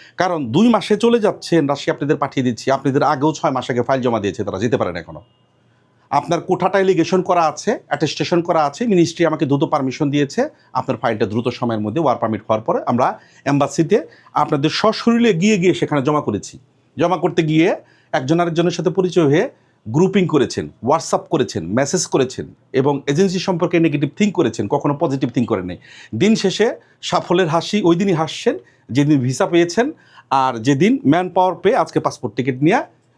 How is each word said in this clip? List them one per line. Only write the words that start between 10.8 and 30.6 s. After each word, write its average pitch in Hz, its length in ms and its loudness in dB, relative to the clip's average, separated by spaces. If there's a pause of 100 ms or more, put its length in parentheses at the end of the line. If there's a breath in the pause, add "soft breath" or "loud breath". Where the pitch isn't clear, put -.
ফাইলটা 117 300 0
দ্রুত 120 220 -4
সময়ের 117 320 -4
মধ্যে 107 200 -4
ওয়ার 131 160 2
পারমিট 110 240 -2
হওয়ার 110 220 -2
পরে 208 240 -2
আমরা 135 340 0 (240 loud breath)
এম্বাসিতে 147 640 0 (260 soft breath)
আপনাদের 151 380 0
সশরীরে 233 640 2
গিয়ে 202 240 2
গিয়ে 175 160 2
সেখানে 147 280 -2
জমা 147 180 0
করেছি। 104 380 -6 (400)
জমা 175 180 0
করতে 170 260 0
গিয়ে 160 340 2 (360 soft breath)
একজন 156 280 0
আরেকজনের 170 300 0
সাথে 170 200 -2
পরিচয় 175 360 0
হয়ে 165 240 2 (380 soft breath)
গ্রুপিং 185 380 2
করেছেন, 123 420 0 (160)
WhatsApp 160 460 0
করেছেন, 113 360 -2
মেসেজ 139 400 -2
করেছেন - 480 -4 (180)
এবং 139 340 0
এজেন্সি 180 320 0
সম্পর্কে 170 420 -2
নেগেটিভ 147 360 0
থিঙ্ক 202 180 0
করেছেন, 117 340 -2
কখনো 143 320 0
পজিটিভ 139 300 -2
থিঙ্ক 120 180 -2
করেন 95 160 -2
নাই। 90 140 -10 (360 loud breath)
দিন 190 200 2
শেষে 208 400 0 (280 soft breath)
সাফল্যের 180 460 0
হাসি 170 340 -2
ওই 170 140 4
দিনই 196 160 0
হাসছেন 156 460 -2 (320 soft breath)
যেদিন 143 300 2
ভিসা 131 260 0
পেয়েছেন 175 460 2 (380 soft breath)
আর 131 280 0
যেদিন 143 480 2